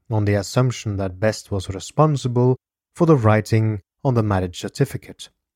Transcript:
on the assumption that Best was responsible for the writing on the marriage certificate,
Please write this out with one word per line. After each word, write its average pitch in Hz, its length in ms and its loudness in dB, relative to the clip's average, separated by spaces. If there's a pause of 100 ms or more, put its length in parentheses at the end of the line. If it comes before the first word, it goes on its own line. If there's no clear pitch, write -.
on 107 160 0
the 101 100 2
assumption 113 600 -2
that 92 220 -6
Best 107 320 -2
was 95 180 -4
responsible 127 840 0 (400)
for 175 100 0
the 160 120 6
writing 110 640 2 (220)
on 131 100 0
the 117 100 2
marriage 92 360 -2
certificate, - 720 -6 (260)